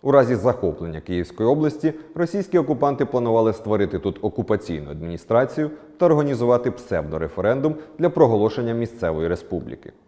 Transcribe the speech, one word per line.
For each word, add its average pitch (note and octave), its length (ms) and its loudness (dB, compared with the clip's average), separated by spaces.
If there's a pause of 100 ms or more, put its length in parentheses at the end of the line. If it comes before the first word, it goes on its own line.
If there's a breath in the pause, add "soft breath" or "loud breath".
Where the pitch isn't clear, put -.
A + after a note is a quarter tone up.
У C#3 100 2
разі B2+ 220 6
захоплення E2+ 640 -2
Київської F2+ 480 -2
області D3+ 460 0 (200 loud breath)
російські F3 440 -2
окупанти C#3+ 460 0
планували A2+ 480 2
створити G2+ 460 -2
тут F#2 240 -4
окупаційну F2 680 -4
адміністрацію A2 800 -2 (280 loud breath)
та F3+ 80 4
організувати B2 640 2
псевдореферендум F#2 1040 -2 (240 loud breath)
для E3 120 2
проголошення A#2 640 2
місцевої E2 540 -2
республіки. - 640 -6 (160)